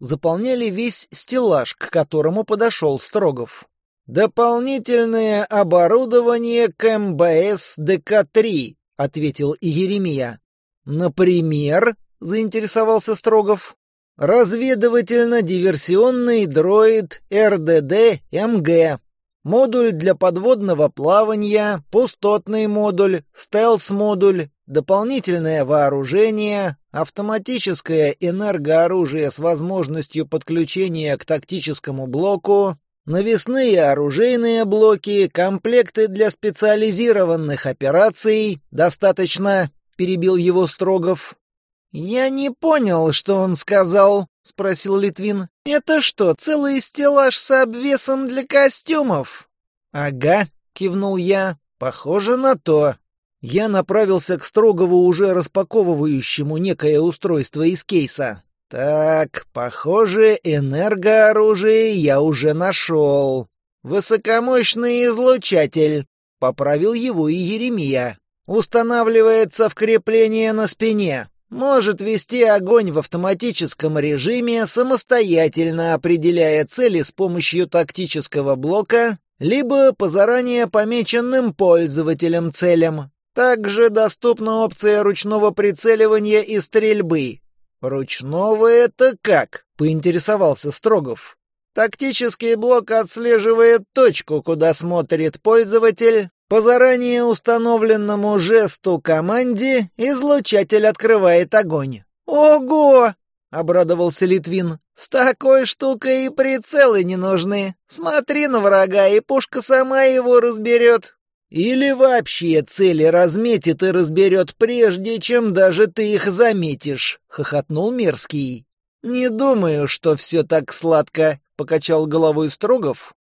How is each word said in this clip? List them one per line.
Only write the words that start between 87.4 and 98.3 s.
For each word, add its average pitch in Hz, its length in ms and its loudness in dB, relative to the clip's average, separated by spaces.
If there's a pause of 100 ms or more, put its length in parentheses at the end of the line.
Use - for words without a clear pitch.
«Ручного 151 840 -2
это 240 540 2
как?» - 440 0 (100)
поинтересовался 160 960 -2
Строгов. 139 640 -4 (360)
«Тактический 233 800 -2
блок 226 360 0
отслеживает 226 920 2 (100)
точку, 156 480 2
куда 160 320 0
смотрит 160 680 -4
пользователь. 220 880 2 (200)
По 214 100 4
заранее 247 640 4
установленному 220 1120 0